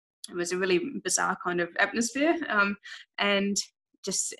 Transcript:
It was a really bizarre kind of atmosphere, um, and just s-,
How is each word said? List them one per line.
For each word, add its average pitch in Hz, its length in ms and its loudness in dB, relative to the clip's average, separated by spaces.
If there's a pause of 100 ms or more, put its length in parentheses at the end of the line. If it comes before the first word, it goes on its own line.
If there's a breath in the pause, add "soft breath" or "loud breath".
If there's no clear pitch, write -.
(300)
It - 60 -12
was 175 160 -2
a 180 60 -2
really 185 240 2 (220)
bizarre 180 380 0
kind 175 200 -2
of 170 80 -2 (100)
atmosphere, 233 560 2 (140)
um, 202 260 2 (440 loud breath)
and 202 360 2 (480)
just - 300 -4
s-, - 60 -14